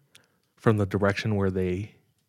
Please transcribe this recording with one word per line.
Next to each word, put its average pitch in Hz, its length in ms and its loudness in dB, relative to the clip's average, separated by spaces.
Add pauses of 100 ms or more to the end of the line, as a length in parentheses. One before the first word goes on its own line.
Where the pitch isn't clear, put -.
(580)
from 110 200 2
the 101 80 2
direction 101 500 0
where 98 160 0
they 92 420 -4 (360)